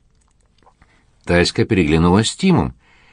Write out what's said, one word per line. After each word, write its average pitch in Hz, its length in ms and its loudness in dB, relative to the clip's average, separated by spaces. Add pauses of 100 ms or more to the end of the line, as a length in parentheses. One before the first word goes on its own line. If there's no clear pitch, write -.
(1300)
Таська 87 400 0
переглянулась 87 640 0
с - 60 -10
Тимом, 131 380 -2 (400)